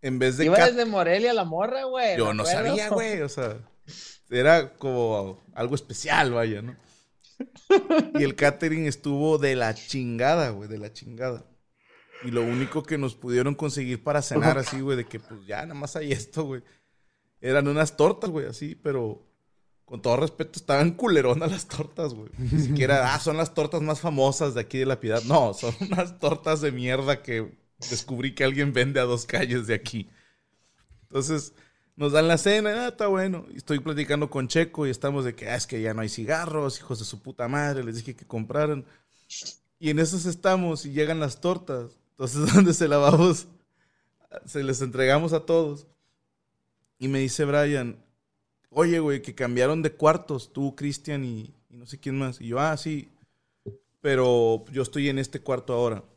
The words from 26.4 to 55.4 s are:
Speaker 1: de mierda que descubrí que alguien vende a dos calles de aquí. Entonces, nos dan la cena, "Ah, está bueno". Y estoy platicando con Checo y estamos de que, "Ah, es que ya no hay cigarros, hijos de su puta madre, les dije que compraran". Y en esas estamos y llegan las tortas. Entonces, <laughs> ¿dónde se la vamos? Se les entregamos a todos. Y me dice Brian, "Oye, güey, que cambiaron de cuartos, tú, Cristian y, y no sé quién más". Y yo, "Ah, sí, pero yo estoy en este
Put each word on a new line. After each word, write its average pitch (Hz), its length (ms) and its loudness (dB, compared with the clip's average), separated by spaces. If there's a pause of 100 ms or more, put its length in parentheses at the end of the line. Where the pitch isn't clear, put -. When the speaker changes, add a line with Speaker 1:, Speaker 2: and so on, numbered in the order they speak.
Speaker 1:
de 147 140 -2
mierda 131 500 -2
que 113 320 -6 (340)
descubrí 123 460 -6
que - 80 -2
alguien 135 300 0
vende 131 260 2
a 127 40 2
dos 120 220 -2
calles 123 420 -2
de 113 80 2
aquí. 104 340 -8 (960)
Entonces, 143 500 -4 (420)
nos 143 160 -2
dan 156 160 6
la 165 120 4
cena, 208 460 0
"Ah, - 40 -4
está 226 180 -4
bueno". 190 460 0
Y - 40 -14
estoy 143 220 -4
platicando 147 500 -2
con 131 200 -4
Checo 165 380 0
y - 20 0
estamos 139 340 -2
de 120 120 -4
que, - 140 -12
"Ah, 120 60 -4
es - 120 -6
que 113 140 -6
ya 110 120 -2
no 110 80 -4
hay 107 80 -4
cigarros, 151 720 -4
hijos 117 200 -10
de 110 60 -10
su - 160 -14
puta 127 260 -8
madre, 143 360 -2
les 113 140 -8
dije 117 180 -12
que - 100 -20
compraran". 135 580 -2 (960)
Y 156 120 -2
en 151 80 2
esas 165 260 0
estamos 175 600 0
y 143 60 -10
llegan 151 300 0
las 139 180 -4
tortas. 165 520 -4 (200)
Entonces, 131 340 -2
<laughs> 180 200 8
¿dónde 170 80 6
se 160 160 2
la 147 80 4
vamos? 147 500 6 (960)
Se 143 200 -6
les 127 160 0
entregamos 131 500 2
a 160 140 0
todos. 156 420 2 (1120)
Y 127 100 -4
me 135 100 0
dice 135 260 0
Brian, 143 580 0 (680)
"Oye, 170 260 4
güey, 147 240 0
que - 140 -14
cambiaron 131 480 2
de 156 80 0
cuartos, 151 600 2
tú, 139 240 -4
Cristian 143 480 -6
y, 113 300 -10 (160)
y 120 80 -20
no 120 80 -20
sé 139 140 -18
quién 135 180 -6
más". 131 240 -6
Y 117 60 -12
yo, 117 120 -4
"Ah, 156 160 0
sí, 147 320 -8 (920)
pero 120 720 4
yo 135 100 -4
estoy 143 280 -2
en 135 100 0
este - 220 -6